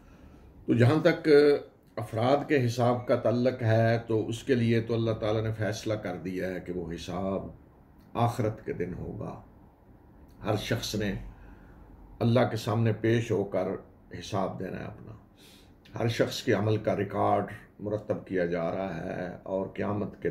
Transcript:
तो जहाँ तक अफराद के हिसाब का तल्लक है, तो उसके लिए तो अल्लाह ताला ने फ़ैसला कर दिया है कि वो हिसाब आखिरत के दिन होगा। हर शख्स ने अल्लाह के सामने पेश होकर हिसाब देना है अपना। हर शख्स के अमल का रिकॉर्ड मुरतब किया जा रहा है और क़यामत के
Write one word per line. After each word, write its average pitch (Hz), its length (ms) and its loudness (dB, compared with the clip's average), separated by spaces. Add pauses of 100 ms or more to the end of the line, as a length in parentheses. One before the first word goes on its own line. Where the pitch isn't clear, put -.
(680)
तो 127 80 2
जहाँ 123 260 6
तक 147 720 6 (240)
अफराद 113 520 0
के 151 80 4
हिसाब 120 500 2
का 131 100 4
तल्लक 123 460 2
है, 113 360 4
तो 113 240 0
उसके 113 320 0
लिए 117 260 4
तो 117 120 -4
अल्लाह 113 220 0
ताला 110 260 0
ने 110 120 -2
फ़ैसला 107 440 -4
कर 90 220 -6
दिया 90 280 -4
है 90 120 -6
कि 85 120 -8
वो 87 160 -6
हिसाब 90 680 -6 (640)
आखिरत 113 480 0
के - 80 -6
दिन 87 200 -6
होगा। 85 380 -8 (1120)
हर 107 180 0
शख्स - 360 -2
ने 104 140 -2 (1120)
अल्लाह 117 240 4
के 113 120 -2
सामने 113 440 2
पेश 113 300 2
होकर 95 400 0 (420)
हिसाब 92 440 -4
देना - 200 -8
है - 80 -8
अपना। - 320 -14 (760)
हर 113 140 0
शख्स - 320 0
के 120 120 2
अमल 107 260 2
का 98 160 0
रिकॉर्ड 101 560 0 (300)
मुरतब 104 480 -4
किया 92 180 0
जा 85 220 -2
रहा 95 260 -4
है 90 340 -6 (180)
और 95 300 -4
क़यामत 101 460 -4
के 87 80 0